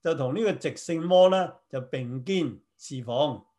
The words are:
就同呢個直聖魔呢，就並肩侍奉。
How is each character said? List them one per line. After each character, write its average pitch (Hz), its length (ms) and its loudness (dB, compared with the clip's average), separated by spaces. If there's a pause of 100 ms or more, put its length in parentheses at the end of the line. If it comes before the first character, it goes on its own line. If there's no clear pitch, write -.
就 165 120 -2
同 131 200 -2
呢 214 100 -2
個 202 80 0
直 147 220 -6
聖 165 280 -6
魔 180 260 8
呢， 185 240 2 (160)
就 131 120 -8
並 127 440 -10
肩 165 340 -2 (200)
侍 127 240 -12
奉。 120 420 -2 (140)